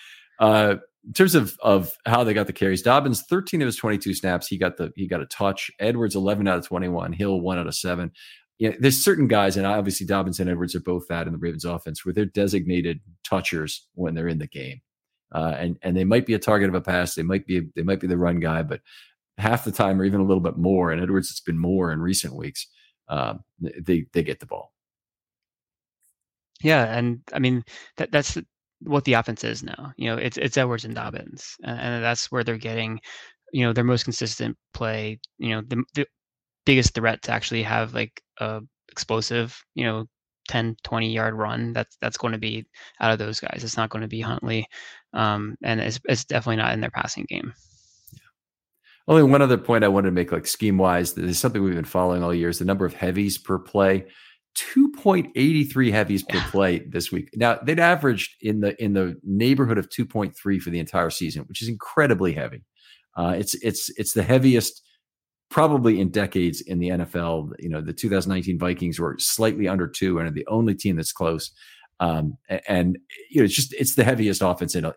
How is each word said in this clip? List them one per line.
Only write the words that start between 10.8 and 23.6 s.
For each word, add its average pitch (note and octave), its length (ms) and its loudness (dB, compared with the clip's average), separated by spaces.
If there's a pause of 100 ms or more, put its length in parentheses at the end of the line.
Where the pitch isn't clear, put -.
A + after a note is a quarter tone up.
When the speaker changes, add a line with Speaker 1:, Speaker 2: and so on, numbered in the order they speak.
Speaker 1:
both F2+ 260 -4
that E2+ 180 -4
in E2+ 80 -6
the D#2 60 -8
Ravens D#2+ 260 -6
offense, E2+ 400 -8
where F#2 80 -4
they're G#2 120 2
designated F2+ 760 -2 (240)
touchers F2 720 -4
when E2+ 180 -4
they're E2 140 -4
in D#2+ 100 -2
the D2+ 80 -6
game. C2 360 -14 (520)
Uh, D#2+ 240 -4
and, E2+ 240 -4
and F#2 160 -2
they F#2 60 0
might A2+ 240 2
be A2+ 80 2
a G2+ 40 0
target G2+ 300 2
of F2+ 60 0
a F2+ 60 -2
pass. F2+ 340 -2
They E2+ 80 -4
might F#2+ 240 -2
be, F2 280 -2
they E2 60 -4
might F#2+ 180 0
be - 60 -6
the F2 140 0
run F2 200 2
guy, D#2+ 220 -2
but D2+ 200 -6 (580)
half A2+ 260 0
the G#2 60 -4
time G2 280 2
or F#2+ 60 4
even G2 140 2
a F#2+ 60 2
little F#2+ 180 4
bit E2 140 -4
more, F2 340 2
and E2 100 -2
Edwards, F#2 300 0
it's - 100 -12
been E2 160 -4
more F2 340 0
in D#2 100 -2
recent E2 340 -2
weeks, C#2+ 320 -10 (420)
uh, C2 240 -4 (260)
they, E2 540 -2